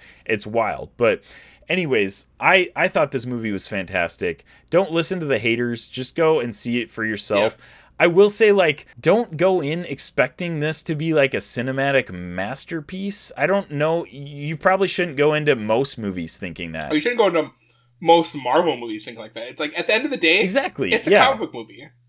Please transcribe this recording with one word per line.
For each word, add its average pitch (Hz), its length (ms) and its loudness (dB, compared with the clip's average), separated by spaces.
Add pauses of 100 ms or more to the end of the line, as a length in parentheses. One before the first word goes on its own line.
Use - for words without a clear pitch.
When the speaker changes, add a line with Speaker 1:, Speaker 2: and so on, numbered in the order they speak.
(260)
Speaker 1:
it's 107 200 -2
wild. 104 520 -2
But 110 260 2 (460)
anyways, 131 580 0 (120)
I, 175 360 2
I 165 140 0
thought 151 220 0
this 120 140 -6
movie 117 260 -4
was 95 160 -4
fantastic. 92 760 -4 (260)
Don't 170 220 2
listen 170 300 0
to 156 40 -6
the 135 140 2
haters. 117 500 -2
Just - 260 -8
go 160 240 4
and 120 140 -4
see 120 280 -2
it 104 100 -6
for 113 140 -6
yourself. 107 520 0
Speaker 2:
Yeah. - 80 -20 (340)
Speaker 1:
I 170 80 6
will 190 240 6
say, 208 200 4
like, 175 360 2 (120)
don't 185 380 2
go 180 240 2
in 160 240 -4
expecting 151 760 -2
this 151 240 -2
to 165 120 -4
be, 160 180 -2
like, 151 220 -2
a - 20 -2
cinematic 131 760 -2
masterpiece. 127 1300 -6
I 139 80 -2
don't 196 260 0
know. 156 340 -2
You 143 520 -10
probably 190 300 2
shouldn't 170 300 -4
go 147 180 4
into 147 200 2
most 113 420 0
movies 92 400 -4
thinking 85 340 -10
that. 78 200 -6
Speaker 2:
Oh, 156 40 0
you 151 60 2
shouldn't 240 180 -2
go 208 80 0
into 160 240 -2 (500)
most 165 340 4
Marvel 143 400 2
movies 113 300 -8
thinking 113 160 -14
like 110 140 -16
that. 117 140 -10
It's 127 100 -14
like, 151 180 -6
at 175 80 -4
the 214 80 0
end 233 120 0
of 285 60 -4
the 247 60 -6
day, 175 240 4
Speaker 1:
Exactly, 196 500 -2
Speaker 2:
it's 240 160 -2
a 320 40 4
Speaker 1:
yeah. 208 140 8
Speaker 2:
comic 262 160 0
book - 120 -8
movie. 123 340 -16 (220)